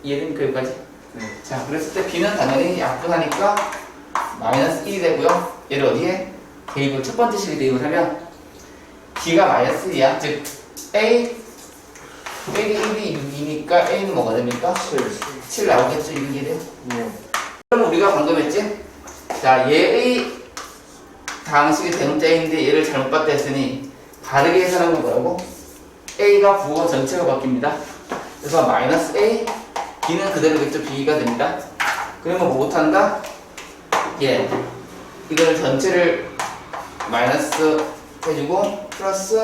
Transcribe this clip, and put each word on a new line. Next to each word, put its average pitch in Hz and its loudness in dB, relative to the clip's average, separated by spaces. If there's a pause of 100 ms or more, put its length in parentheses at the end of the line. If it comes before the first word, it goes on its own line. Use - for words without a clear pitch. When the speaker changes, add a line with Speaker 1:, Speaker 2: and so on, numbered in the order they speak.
Speaker 1:
이해됩니까? 143 -4
여기까지? 127 -2 (400)
Speaker 2:
네. 117 -12 (200)
Speaker 1:
자, 127 -8
그랬을 156 -6
때 190 -2
B는 196 0
당연히 175 2
약분하니까 175 0 (840)
마이너스 127 0
일이 190 -4
되고요. - 2 (120)
얘를 139 0
어디에? 185 0 (420)
대입을, 139 -2
첫 - -6
번째 214 2
식에 175 -4
대입을 131 0
하면 - -2 (960)
B가 - 4
마이너스 - 0
일이야. 135 2
즉 - -4 (540)
A 240 2 (1200)
빼기 208 0
일이 208 -2
육이니까 147 0
A는 196 -2
뭐가 - 0
됩니까? 175 0 (160)
Speaker 2:
칠. 143 -2 (500)
Speaker 1:
칠 - -2
나오겠죠? - 2
이런 139 -6
게 131 -6
돼요. - -4 (280)
Speaker 2:
네. 120 -6 (600)
Speaker 1:
그럼 233 4
우리가 196 4
방금 156 2
했지? 208 -2 (640)
자, 131 4
얘 151 6
A - 2 (1040)
방식의 151 2
대문자인데 156 2
얘를 156 6
잘못 131 -2
봤다 151 2
했으니 139 -2 (320)
바르게 165 4
계산한 180 2
건 156 2
뭐라고? 123 0 (840)
A가 202 6
부호 151 0
전체가 135 0
바뀝니다. 127 0 (640)
그래서 147 2
마이너스 - 2
A, 226 4 (600)
B는 180 0
그대로겠죠? 151 2
B가 135 0
됩니다. 120 -2 (640)
그러면 175 0
뭐 196 0
못한다? 175 2 (1000)
예, 131 2 (800)
이거를 160 4
전체를 175 2 (800)
마이너스 156 2 (440)
해주고 165 -2
플러스 196 -2